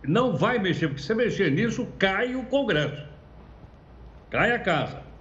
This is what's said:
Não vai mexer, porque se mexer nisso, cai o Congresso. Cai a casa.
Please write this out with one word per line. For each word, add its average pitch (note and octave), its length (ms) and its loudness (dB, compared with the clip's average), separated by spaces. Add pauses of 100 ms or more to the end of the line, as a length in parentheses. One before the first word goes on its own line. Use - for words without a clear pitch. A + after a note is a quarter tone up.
Não G3+ 340 2
vai A3+ 220 2
mexer, E3 300 0
porque - 140 -6
se - 120 -2
mexer E3 380 2
nisso, A3 340 0 (140)
cai G#3 340 2
o C4 100 -4
Congresso. G3+ 640 0 (1200)
Cai F3 220 2
a A#3+ 80 0
casa. - 440 -2 (180)